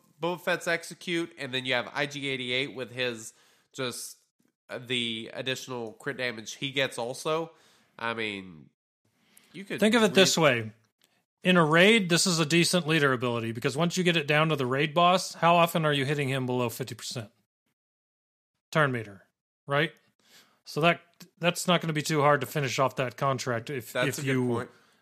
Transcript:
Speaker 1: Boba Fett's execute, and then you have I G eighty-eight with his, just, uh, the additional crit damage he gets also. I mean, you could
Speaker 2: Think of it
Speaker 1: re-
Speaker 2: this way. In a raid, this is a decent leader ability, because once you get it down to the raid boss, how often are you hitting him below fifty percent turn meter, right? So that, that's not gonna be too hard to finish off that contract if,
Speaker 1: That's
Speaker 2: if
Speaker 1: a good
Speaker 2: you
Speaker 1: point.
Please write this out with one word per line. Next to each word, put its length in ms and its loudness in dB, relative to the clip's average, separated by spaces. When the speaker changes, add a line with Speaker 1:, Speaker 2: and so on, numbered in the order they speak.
Speaker 1:
Boba 180 -2
Fett's 280 -2
execute, 720 -4
and 160 -8
then 120 -4
you 80 0
have 200 0
I 120 -2
G 240 -8
eighty-eight 440 -4
with 180 -10
his, 420 -6
just, 420 -8
uh, 160 -10
the 480 -4
additional 600 -8
crit 240 -10
damage 380 -8
he 160 -8
gets 260 -2
also. 540 -4
I 140 -4
mean, 560 -8
you 140 -14
could 160 -6
Speaker 2:
Think 140 4
of 80 6
it 60 4
Speaker 1:
re- 40 -2
Speaker 2:
this 240 6
way. 340 2
In 140 4
a 80 6
raid, 440 6
this 180 4
is 120 2
a 60 2
decent 420 2
leader 240 4
ability, 400 -2
because 240 -4
once 220 0
you 80 -2
get 100 4
it 120 0
down 220 4
to 60 2
the 120 -2
raid 260 0
boss, 400 2
how 240 4
often 280 4
are 60 2
you 140 0
hitting 240 -2
him 160 -2
below 240 0
fifty 260 -8
percent 340 -10
turn 220 2
meter, 300 -10
right? 240 0
So 180 -8
that, 200 2
that's 280 -2
not 140 4
gonna 100 -4
be 120 -2
too 180 0
hard 180 4
to 80 -4
finish 320 -2
off 180 2
that 200 -4
contract 520 -4
if, 220 -10
Speaker 1:
That's 160 0
Speaker 2:
if 120 -4
Speaker 1:
a 20 -8
good 100 -2
Speaker 2:
you 160 0
Speaker 1:
point. 220 -4